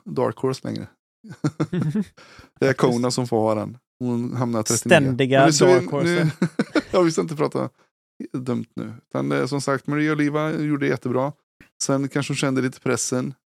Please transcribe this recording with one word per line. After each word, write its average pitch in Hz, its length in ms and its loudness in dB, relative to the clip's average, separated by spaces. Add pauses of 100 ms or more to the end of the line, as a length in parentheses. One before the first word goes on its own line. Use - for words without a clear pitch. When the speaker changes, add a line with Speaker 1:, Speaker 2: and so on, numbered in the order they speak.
Speaker 1:
Dark 131 320 -2
Horse 131 300 -4
längre. 110 200 -8 (360)
<laughs> 156 460 -4
Det 180 80 -4
är 156 160 -2 (800)
Speaker 2:
Faktiskt. - 40 -10
Speaker 1:
Kona 123 340 2
som 123 160 -2
får 120 100 0
ha 110 180 2
den. 107 220 -6 (220)
Hon 120 340 -4
hamnar 120 300 0
trettionio. 117 360 2
Speaker 2:
Ständiga 135 400 2
Speaker 1:
Men 139 80 8
det 156 60 4
ser 151 140 4
vi - 60 8
Speaker 2:
Dark - 180 2
Horse. 170 320 0
Speaker 1:
nu. 160 240 0 (340)
<laughs> - 100 -8
Ja, 190 100 4
vi 165 100 4
ska 175 100 0
inte 160 140 -4
prata 139 340 -2 (640)
dumt 123 320 -4 (100)
nu. 110 180 -8 (160)
Utan, 139 220 -2
eh, 139 140 0
som 135 160 -4
sagt, 135 260 -2
Maria 151 240 0
Oliva 151 420 0
gjorde 147 340 -2
jättebra. 135 460 -2 (500)
Sen 139 260 0
kanske 143 220 -2
hon 139 60 -4
kände 131 240 0
lite 127 180 -4
pressen. 127 540 -2 (160)